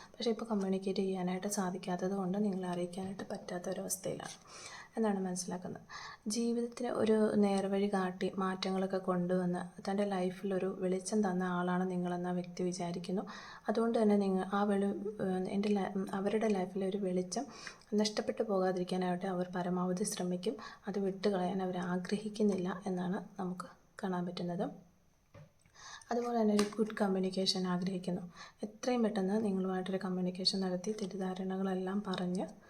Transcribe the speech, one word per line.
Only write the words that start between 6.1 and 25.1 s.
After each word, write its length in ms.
ജീവിതത്തിന് 600
ഒരു 260
നേർവഴി 520
കാട്ടി 500
മാറ്റങ്ങളൊക്കെ 600
കൊണ്ടുവന്ന് 840
തൻ്റെ 240
ലൈഫിലൊരു 760
വെളിച്ചം 440
തന്ന 200
ആളാണ് 480
നിങ്ങളെന്ന് 380
ആ 20
വ്യക്തി 320
വിചാരിക്കുന്നു. 600
അതുകൊണ്ട് 300
തന്നെ 200
നിങ്ങൾ 260
ആ 100
വെളി-, 280
ഏഹ്, 280
എൻ്റെ 200
ലൈ-, 420
അവരുടെ 380
ലൈഫിലെ 380
ഒരു 100
വെളിച്ചം 480
നഷ്ടപ്പെട്ടു 500
പോകാതിരിക്കാനായിട്ട് 840
അവർ 300
പരമാവധി 480
ശ്രമിക്കും. 520
അത് 120
വിട്ടുകളയാൻ 600
അവർ 220
ആഗ്രഹിക്കുന്നില്ല 1040
എന്നാണ് 380
നമുക്ക് 300
കാണാൻ 220
പറ്റുന്നത്. 400